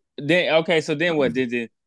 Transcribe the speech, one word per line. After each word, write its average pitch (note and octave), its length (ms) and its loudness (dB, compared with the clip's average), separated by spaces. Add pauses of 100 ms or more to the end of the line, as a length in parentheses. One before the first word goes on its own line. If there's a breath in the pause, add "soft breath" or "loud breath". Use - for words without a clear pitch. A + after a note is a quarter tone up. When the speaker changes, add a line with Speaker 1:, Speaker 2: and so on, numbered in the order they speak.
(180)
Speaker 1:
then, D3 380 0
okay, E3 260 2
so D#3+ 140 -4
then E3 200 -2
what? C#3 140 2
Speaker 2:
Mm-hmm. A#2 40 -4
Speaker 1:
Did B2+ 180 -2
they A#2+ 180 -6 (180)